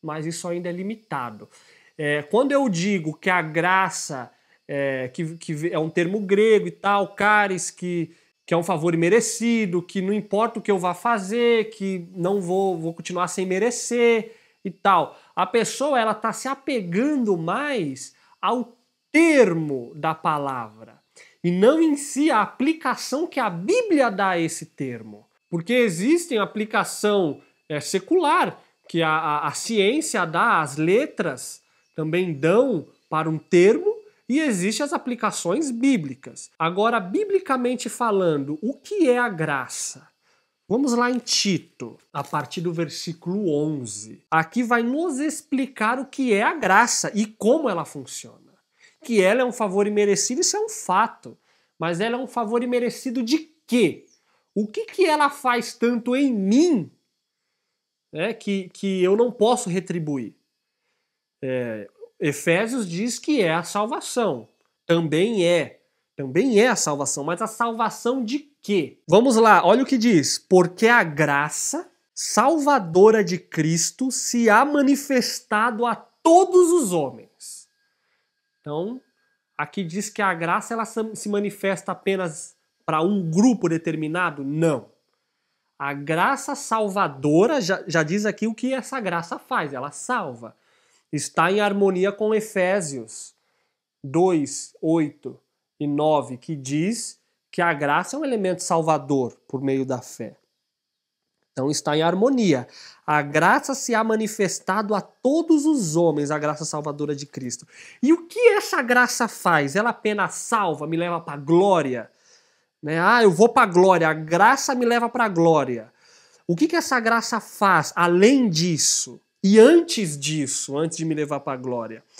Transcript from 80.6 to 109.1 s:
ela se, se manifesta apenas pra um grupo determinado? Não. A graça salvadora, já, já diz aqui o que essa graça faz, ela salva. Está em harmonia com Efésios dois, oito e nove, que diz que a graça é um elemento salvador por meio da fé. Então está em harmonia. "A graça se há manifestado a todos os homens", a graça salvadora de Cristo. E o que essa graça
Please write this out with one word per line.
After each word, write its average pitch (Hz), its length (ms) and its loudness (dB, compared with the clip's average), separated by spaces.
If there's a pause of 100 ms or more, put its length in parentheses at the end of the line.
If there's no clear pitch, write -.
ela 226 120 -4
se, 226 140 -8 (160)
se - 140 -10
manifesta 196 640 -4
apenas 180 640 -6 (300)
pra 160 160 0
um 185 280 0
grupo 196 400 4
determinado? 160 720 -4
Não. 147 440 0 (920)
A 139 160 -4
graça 175 640 -2
salvadora, 196 1080 0
já, 180 260 -2
já 160 160 2
diz 196 220 -2
aqui 214 220 -2
o 226 60 -4
que 254 200 -4
essa 262 260 -8
graça 175 400 -6
faz, 170 340 -4
ela 135 180 -8
salva. 120 640 -8 (580)
Está 160 400 0
em 208 100 2
harmonia 196 500 2
com 214 240 -2
Efésios 180 1000 -4 (720)
dois, 160 760 -2
oito 156 580 -2 (400)
e 147 80 -2
nove, 143 500 0
que 160 180 -10
diz 151 640 -4 (340)
que 175 100 -4
a 170 120 2
graça 147 420 -2
é 285 40 -6
um 311 60 -4
elemento 190 360 -2
salvador 143 720 0 (120)
por 135 140 -8
meio 135 240 -2
da 127 160 -6
fé. - 340 -16 (1160)
Então 135 200 -4
está 151 260 -2
em 156 40 2
harmonia. 185 680 2 (380)
"A 151 160 2
graça 170 520 2
se 247 220 -4
há 220 80 2
manifestado 214 880 -2
a 190 80 -2
todos 311 640 0
os 226 300 0
homens", 151 340 2
a 151 80 -2
graça 151 260 -4
salvadora 147 520 -6
de 139 100 -12
Cristo. - 420 -12 (360)
E 294 100 6
o 339 140 0
que 427 120 -10 (100)
essa 392 320 2
graça 240 460 2